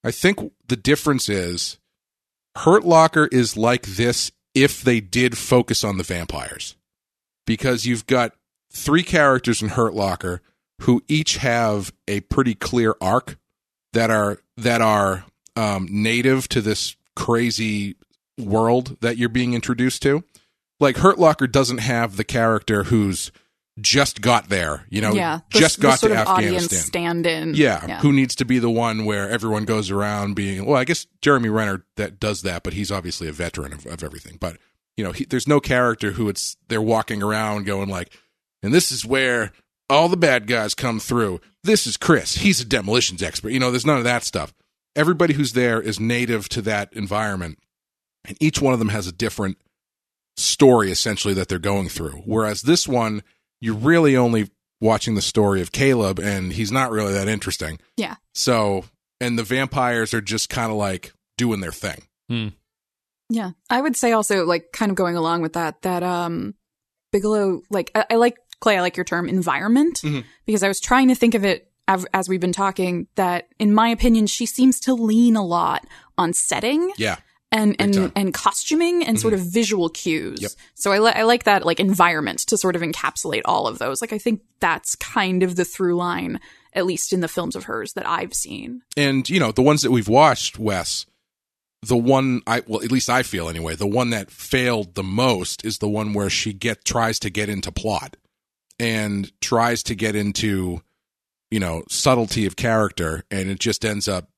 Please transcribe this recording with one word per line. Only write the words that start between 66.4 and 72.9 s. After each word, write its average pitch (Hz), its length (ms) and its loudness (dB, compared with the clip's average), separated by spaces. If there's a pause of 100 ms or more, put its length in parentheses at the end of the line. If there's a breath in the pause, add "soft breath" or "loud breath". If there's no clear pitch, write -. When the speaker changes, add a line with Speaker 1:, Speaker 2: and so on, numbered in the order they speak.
Speaker 2:
Bigelow, 202 580 0
like, 196 260 -4
I, 214 160 2
I 233 40 2
like, 233 220 4 (220)
Clay, 208 180 2
I 180 40 2
like 180 160 -2
your 180 80 -2
term 175 240 -2
environment, 190 720 2
Speaker 1:
Mm-hmm. 147 180 -2 (240 soft breath)
Speaker 2:
because 214 180 0
I 196 40 2
was 196 120 -2
trying 262 300 4
to 247 60 4
think 233 200 4
of 202 100 0
it 185 240 -2 (180)
av-, 185 260 0
as 190 140 0
we've 185 140 -2
been 180 120 0
talking, 185 640 -2